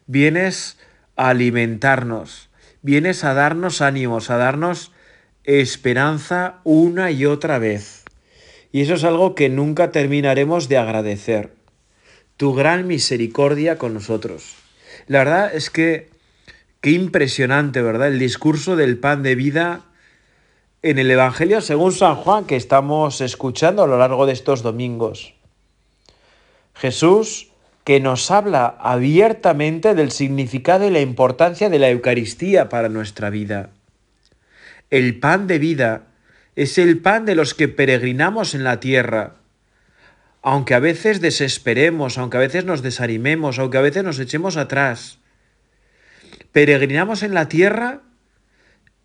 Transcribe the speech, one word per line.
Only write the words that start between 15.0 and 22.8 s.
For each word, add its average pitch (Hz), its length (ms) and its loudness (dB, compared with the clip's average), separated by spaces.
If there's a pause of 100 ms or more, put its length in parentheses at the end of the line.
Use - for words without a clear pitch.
La 135 140 2
verdad 165 340 2
es 151 160 -6
que 160 400 -2 (680)
qué 143 100 0
impresionante, 143 920 0
¿verdad? 117 260 0
El 135 100 0
discurso 151 580 -2
del 127 220 2
pan 143 240 -2
de 131 120 2
vida 156 480 -2 (1000)
en 135 160 0
el 131 120 2
Evangelio 131 520 2
según 165 300 0
San 165 240 2
Juan 196 280 0
que 131 120 -2
estamos 139 640 0